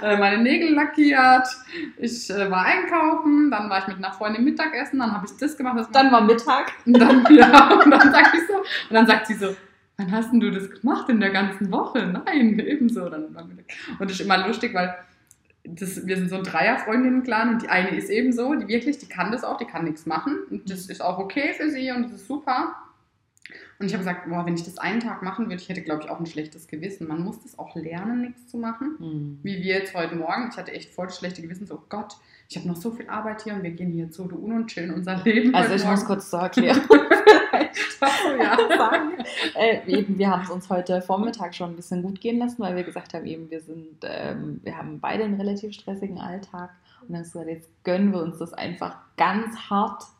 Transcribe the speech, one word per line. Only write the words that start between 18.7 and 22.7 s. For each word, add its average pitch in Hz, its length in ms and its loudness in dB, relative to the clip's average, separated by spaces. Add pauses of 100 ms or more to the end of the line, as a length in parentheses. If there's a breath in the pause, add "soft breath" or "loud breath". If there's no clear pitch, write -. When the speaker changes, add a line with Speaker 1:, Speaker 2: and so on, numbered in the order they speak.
Speaker 1:
die - 100 -20
kann 180 240 -6
das 254 120 -6
auch, 277 140 -8
die 240 80 -8
kann 165 200 -8
nichts 156 220 -8
machen 269 320 -6 (100)
und - 220 -12
das 185 160 -12
Speaker 2:
Mhm. - 40 -16
Speaker 1:
ist - 120 -12
auch 180 160 -4
okay 285 340 -4
für 302 160 -4
sie 262 220 -6
und 247 120 -4
das 202 100 -10
ist - 140 -20
super. 277 480 -4 (1040 loud breath)